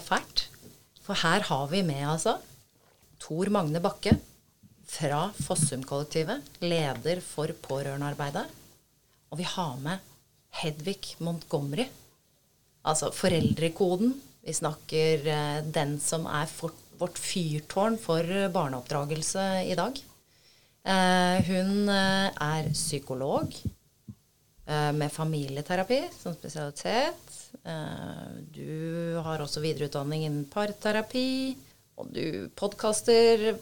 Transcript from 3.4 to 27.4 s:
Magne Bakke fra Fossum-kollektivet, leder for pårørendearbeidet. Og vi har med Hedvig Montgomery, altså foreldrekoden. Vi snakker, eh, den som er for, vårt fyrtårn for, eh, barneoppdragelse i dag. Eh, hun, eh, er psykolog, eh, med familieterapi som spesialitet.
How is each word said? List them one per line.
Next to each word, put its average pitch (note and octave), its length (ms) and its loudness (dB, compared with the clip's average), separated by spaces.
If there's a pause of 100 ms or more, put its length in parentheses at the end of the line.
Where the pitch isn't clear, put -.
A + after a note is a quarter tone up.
Magne E3 260 2
Bakke G3+ 380 6 (720)
fra D#3 480 0
Fossum-kollektivet, D#3+ 1040 -2 (220)
leder D#3+ 580 0
for D#3 300 -4 (100)
pårørendearbeidet. C#3+ 840 -4 (880)
Og E3 60 -4
vi E3+ 100 -2
har F3 320 -2
med D3 200 -4 (520)
Hedvig D#3 640 -6
Montgomery, E3 680 -2 (1000)
altså - 240 2
foreldrekoden. E3+ 1040 4 (320)
Vi D#3+ 80 -6
snakker, D#3 760 2
eh, D3+ 360 0 (120)
den D3 240 0
som E3 260 -2
er D3+ 200 0
for, D#3+ 260 -8 (260)
vårt F3+ 220 -4
fyrtårn F#3+ 800 0
for, E3 200 2
eh, F#3+ 280 0
barneoppdragelse D#3 1200 0
i F3+ 80 0
dag. G3 240 0 (840)
Eh, F#3 560 6
hun, F#3+ 480 2
eh, F#3+ 500 4
er D#3 320 0
psykolog, C#3 840 -2 (1120)
eh, D3+ 240 0
med D3 200 0
familieterapi D#3+ 1040 -2
som F3 200 -8
spesialitet. F3 1160 -4 (140)